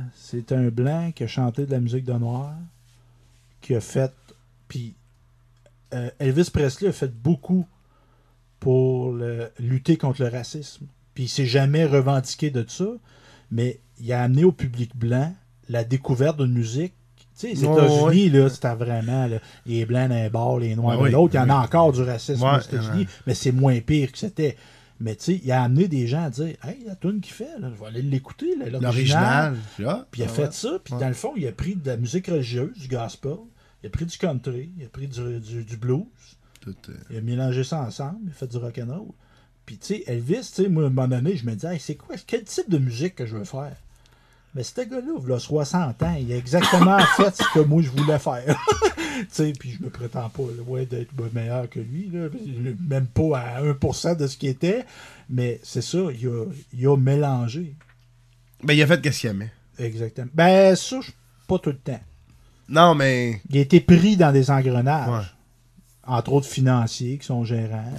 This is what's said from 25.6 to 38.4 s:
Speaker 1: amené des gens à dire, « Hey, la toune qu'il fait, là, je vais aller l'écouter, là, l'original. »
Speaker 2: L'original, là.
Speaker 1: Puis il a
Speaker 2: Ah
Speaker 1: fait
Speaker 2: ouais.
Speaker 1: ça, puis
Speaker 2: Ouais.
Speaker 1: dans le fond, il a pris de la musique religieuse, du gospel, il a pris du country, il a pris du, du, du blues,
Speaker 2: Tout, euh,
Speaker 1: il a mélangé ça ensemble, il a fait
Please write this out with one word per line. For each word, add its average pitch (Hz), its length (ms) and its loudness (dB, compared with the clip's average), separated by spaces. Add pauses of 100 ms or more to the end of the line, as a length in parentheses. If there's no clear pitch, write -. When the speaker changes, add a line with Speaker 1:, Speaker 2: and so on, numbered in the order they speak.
Speaker 1:
amené 131 260 4
des 135 200 -2
gens 147 160 -2
à 156 80 -4
dire, « 147 320 -6
Hey, 247 140 -12 (100)
la 196 80 -12
toune 202 260 -4
qu'il - 120 -16
fait, 285 260 -14
là, 131 160 -10
je 98 40 -18
vais 104 80 -16
aller 117 140 -8
l'écouter, 143 560 -4
là, 269 140 -8
l'original. » 127 120 -6
Speaker 2:
L'original, 135 720 2 (220)
là. 131 320 -6
Speaker 1:
Puis 120 120 -8
il - 20 -2
a 113 60 -2
Speaker 2:
Ah 113 40 -8
Speaker 1:
fait 131 120 -2
Speaker 2:
ouais. 147 60 -6
Speaker 1:
ça, - 180 -8 (140)
puis 127 120 -10
Speaker 2:
Ouais. 123 40 -6
Speaker 1:
dans 135 100 -2
le 127 40 -2
fond, 220 240 -8
il 165 100 -4
a 110 40 -6
pris 156 240 -6
de 151 120 -8
la 123 100 -2
musique 123 280 -4
religieuse, 135 500 -4
du 143 120 -16
gospel, 127 480 -6 (480)
il 104 40 -14
a - 40 -14
pris 165 140 -4
du 170 120 -10
country, 156 640 -6
il 139 60 -14
a 113 40 -18
pris 135 180 -12
du, 120 320 -8
du, 117 240 -10
du 113 140 -12
blues, 127 280 0 (560)
Speaker 2:
Tout, 98 120 -14 (160)
euh, - 40 -16 (180)
Speaker 1:
il 113 60 -10
a 110 40 -6
mélangé 127 420 -2
ça 151 180 -6
ensemble, 139 440 -8
il 180 60 -10
a - 20 -14
fait 135 140 -12